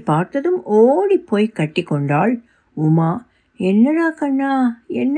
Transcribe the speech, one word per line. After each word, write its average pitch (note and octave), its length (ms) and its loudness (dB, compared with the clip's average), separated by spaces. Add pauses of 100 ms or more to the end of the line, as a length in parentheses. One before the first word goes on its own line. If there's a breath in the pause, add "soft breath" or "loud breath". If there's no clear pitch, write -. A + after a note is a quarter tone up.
பார்த்ததும் C#4 560 -2 (140)
ஓடிப்போய் C4+ 720 2
கட்டி D#3+ 340 -4
கொண்டாள் D3+ 520 0 (420)
உமா. D#3+ 340 2 (500)
"என்னடா B3 500 2
கண்ணா, C#4 440 -2 (340)
என்ன B3+ 300 -4